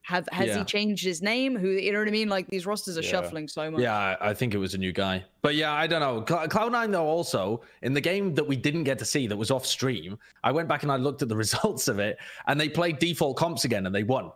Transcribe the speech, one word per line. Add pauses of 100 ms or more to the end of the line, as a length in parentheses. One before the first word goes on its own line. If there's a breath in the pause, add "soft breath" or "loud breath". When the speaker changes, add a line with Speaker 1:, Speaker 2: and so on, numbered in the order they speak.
Speaker 1:
"Have,
has
Speaker 2:
Yeah.
Speaker 1:
he
changed
his
name?
Who,"
you
know
what
I
mean?
Like,
these
rosters
are
Speaker 3:
Yeah.
Speaker 1:
shuffling
so
much.
Speaker 2:
Yeah, (240)
I,
I
think
it
was
a
new
guy. (180)
But
yeah,
I
don't
know.
Cl-,
Cloud
nine,
though,
also, (200 loud breath)
in
the
game
that
we
didn't
get
to
see
that
was
off
stream, (280 loud breath)
I
went
back
and
I
looked
at
the
<laughs>
results
of
it, (280 loud breath)
and
they
played
default
comps
again,
and
they
won.